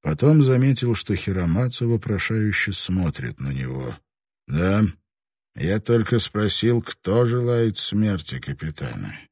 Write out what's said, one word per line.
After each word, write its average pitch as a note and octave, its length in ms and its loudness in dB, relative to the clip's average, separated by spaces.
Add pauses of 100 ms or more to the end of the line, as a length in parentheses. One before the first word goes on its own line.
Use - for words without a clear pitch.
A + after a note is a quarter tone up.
Потом C#3 400 4
заметил, B2+ 540 4
что - 200 -2
Хиромацу G2 720 0
вопрошающе G#2+ 840 0
смотрит F2+ 680 -2
на C#2 120 -6
него. C2 460 -6 (500)
"Да, F#2+ 360 2 (720)
я F#2 240 -2
только A#2 400 2
спросил, G#2+ 640 0
кто A2+ 440 0
желает A#2+ 520 0
смерти G2+ 640 -2
капитана". B1 800 -10 (120)